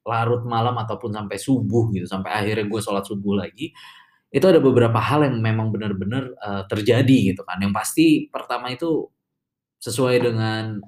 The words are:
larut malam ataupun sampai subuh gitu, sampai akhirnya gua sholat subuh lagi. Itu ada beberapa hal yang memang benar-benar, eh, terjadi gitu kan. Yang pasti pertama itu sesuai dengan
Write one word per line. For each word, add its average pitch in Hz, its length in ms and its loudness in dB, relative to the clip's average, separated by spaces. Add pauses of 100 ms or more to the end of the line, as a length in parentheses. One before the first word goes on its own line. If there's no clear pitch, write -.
larut 117 400 -2
malam 117 320 -2
ataupun 110 340 -6
sampai 101 300 -8
subuh 117 500 0
gitu, 92 160 -4
sampai 95 240 -6
akhirnya 107 380 -2
gua 107 100 -4
sholat 101 240 -4
subuh 101 380 -4
lagi. - 320 -10 (560)
Itu 135 180 2
ada 165 140 8
beberapa 117 400 4
hal 147 260 2
yang 117 140 0
memang 110 320 0
benar-benar, 101 500 -4 (160)
eh, 101 320 -6
terjadi 107 640 4
gitu - 80 -14
kan. 87 160 -10
Yang 98 160 0
pasti 160 320 2 (240)
pertama 127 400 -8
itu 151 380 -4 (720)
sesuai 127 420 0
dengan 110 640 -2